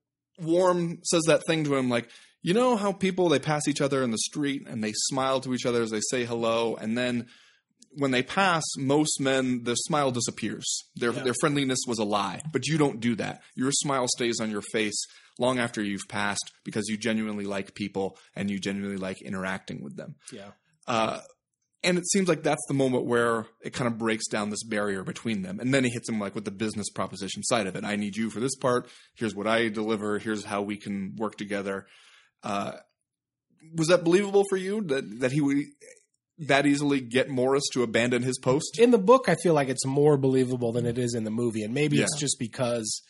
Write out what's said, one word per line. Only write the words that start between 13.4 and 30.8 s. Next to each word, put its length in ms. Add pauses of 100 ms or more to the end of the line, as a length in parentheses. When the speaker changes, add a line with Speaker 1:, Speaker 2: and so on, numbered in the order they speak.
Speaker 1:
Your 160
smile 380
stays 320
on 100
your 220
face 280 (380)
long 220
after 200
you've 280
passed 420 (140)
because 240
you 80
genuinely 480
like 300
people 440 (160)
and 160
you 80
genuinely 400
like 240
interacting 600
with 140
them." 200 (160)
Speaker 2:
Yeah. 180 (380)
Speaker 1:
Uh, 320 (640)
and 140
it 100
seems 200
like 140
that's 240
the 80
moment 300
where 420 (140)
it 140
kind 120
of 120
breaks 280
down 220
this 160
barrier 400
between 380
them. 180
And 120
then 120
he 60
hits 180
him, 100
like, 160
with 120
the 40
business 380
proposition 540
side 240
of 100
it. 80
"I 120
need 200
you 140
for 100
this 160
part. 320 (260)
Here's 200
what 120
I 220
deliver. 500
Here's 260
how 180
we 160
can 380